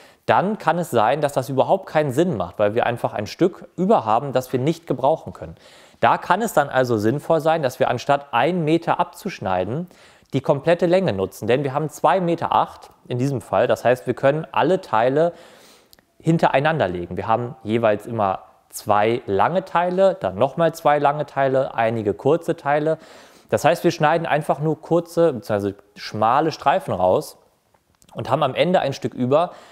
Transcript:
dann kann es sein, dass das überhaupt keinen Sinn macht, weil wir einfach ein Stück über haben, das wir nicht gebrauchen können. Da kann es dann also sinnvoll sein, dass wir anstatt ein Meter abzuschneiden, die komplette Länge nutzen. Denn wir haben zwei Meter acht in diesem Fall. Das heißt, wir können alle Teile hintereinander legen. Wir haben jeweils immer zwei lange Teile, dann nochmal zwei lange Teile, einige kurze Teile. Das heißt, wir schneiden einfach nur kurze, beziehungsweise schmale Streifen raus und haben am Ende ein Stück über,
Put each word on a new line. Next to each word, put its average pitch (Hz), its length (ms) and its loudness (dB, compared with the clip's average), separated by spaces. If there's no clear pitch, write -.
dann 160 320 2
kann 160 220 -2
es 170 100 -6
sein, 120 320 2
dass 143 120 -2
das 131 160 -2
überhaupt 139 360 0
keinen 151 240 0
Sinn 156 260 0
macht, 90 220 -8
weil 104 160 2
wir 117 140 0
einfach 120 260 -4
ein 107 140 -6
Stück - 480 -4
über 185 300 2
haben, 120 280 0
das 127 180 -4
wir 131 80 0
nicht 151 280 -4
gebrauchen 135 460 -2
können. 82 220 -16
Da 131 180 4
kann 180 240 0
es 233 120 -2
dann 143 160 2
also 123 280 2
sinnvoll 139 440 0
sein, 160 200 0
dass 127 160 -2
wir 127 140 2
anstatt 139 400 -2
ein 160 320 0
Meter 160 360 0
abzuschneiden, 110 880 -4
die 135 80 -2
komplette 165 460 0
Länge 175 260 2
nutzen. 95 320 -4
Denn 127 180 2
wir 135 120 -4
haben 151 140 -4
zwei 165 300 2
Meter 170 360 0
acht - 340 -2
in 123 120 -4
diesem 131 220 -2
Fall. 104 260 0
Das 113 180 0
heißt, 123 220 0
wir 120 80 0
können 143 360 0
alle 170 300 2
Teile 135 520 0
hintereinander 156 680 2
legen. 90 300 -8
Wir 95 100 -6
haben 120 340 -2
jeweils 107 460 0
immer 107 320 -2
zwei 107 580 0
lange 113 360 0
Teile, 180 560 0
dann 92 160 -4
nochmal 135 380 0
zwei 147 240 2
lange 143 300 0
Teile, 135 480 0
einige 113 400 0
kurze 160 420 0
Teile. 151 400 -2
Das - 140 0
heißt, 165 200 2
wir 170 80 4
schneiden 160 340 0
einfach 156 340 0
nur 151 220 -2
kurze, 170 520 0
beziehungsweise 104 420 -2
schmale 123 560 0
Streifen 151 420 0
raus 92 440 0
und 123 160 -8
haben 147 100 0
am 135 140 -2
Ende 170 240 2
ein 135 120 -2
Stück 123 220 -8
über, 139 380 0